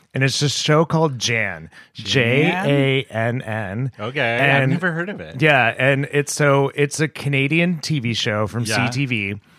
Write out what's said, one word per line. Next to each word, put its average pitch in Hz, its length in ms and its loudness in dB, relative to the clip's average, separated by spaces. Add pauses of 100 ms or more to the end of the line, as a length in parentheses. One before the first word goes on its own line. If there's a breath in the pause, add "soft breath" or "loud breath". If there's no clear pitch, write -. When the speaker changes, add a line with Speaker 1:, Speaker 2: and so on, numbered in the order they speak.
(160 loud breath)
Speaker 1:
And 131 80 0
it's 135 160 0
this 147 160 0
show 156 300 2
called 160 320 0
Jann, 101 540 -4 (240 loud breath)
Speaker 2:
Jann? 139 720 2
Speaker 1:
J 135 420 2
A - 20 -18
N 117 300 -2
N. 110 580 -6
Speaker 2:
Okay, 117 360 -2
I've 123 60 0 (200)
Speaker 1:
And 135 120 2
Speaker 2:
never 175 180 -2
heard 170 180 -6
of 180 100 -10
it. 82 220 -8
Speaker 1:
Yeah, 131 340 4
and 135 360 2
it's, 143 200 0
so 139 440 2
it's 143 240 0
a 160 80 2
Canadian 147 720 0
T 151 200 -2
V 117 140 -2
show 107 320 0
from 113 200 -4
Speaker 2:
Yeah. 110 260 0
Speaker 1:
C 123 80 -4
T 143 80 0
V. 104 340 -4 (180 soft breath)